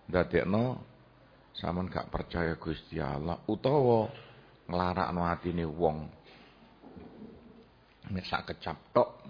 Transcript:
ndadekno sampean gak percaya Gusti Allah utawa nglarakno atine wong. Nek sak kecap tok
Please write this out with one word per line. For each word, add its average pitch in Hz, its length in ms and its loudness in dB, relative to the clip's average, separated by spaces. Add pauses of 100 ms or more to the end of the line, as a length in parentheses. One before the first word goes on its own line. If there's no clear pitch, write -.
ndadekno 87 720 2 (720)
sampean 87 380 -4
gak - 240 -6
percaya 82 420 -2
Gusti 80 460 -6
Allah 73 480 -4
utawa 120 560 4 (640)
nglarakno 87 560 0
atine 85 400 0
wong. 78 320 2 (2000)
Nek 92 160 -4
sak - 240 -4
kecap - 400 -8
tok - 400 2